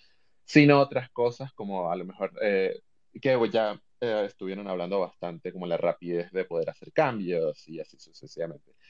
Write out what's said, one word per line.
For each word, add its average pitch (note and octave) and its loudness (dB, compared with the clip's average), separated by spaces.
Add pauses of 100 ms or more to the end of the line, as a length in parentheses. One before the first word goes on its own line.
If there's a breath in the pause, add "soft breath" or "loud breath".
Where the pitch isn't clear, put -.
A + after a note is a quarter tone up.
(440 soft breath)
sino D3 8
otras C3 0
cosas A#2+ -4
como F#2+ -6
a E2+ -2
lo F2+ -8
mejor, F#2+ -6 (120)
eh, F#2+ 0 (380)
que B2 2
ya, G#2+ 0 (200)
eh, G#2+ 0
estuvieron G2 -8
hablando F#2 -2
bastante, F2 -6
como F2+ -10
la E2+ -2
rapidez E2+ -2
de F#2 -2
poder E2 -4
hacer - -18
cambios F2+ -2
y D#2+ -14
así - -14
sucesivamente. - -14 (160 soft breath)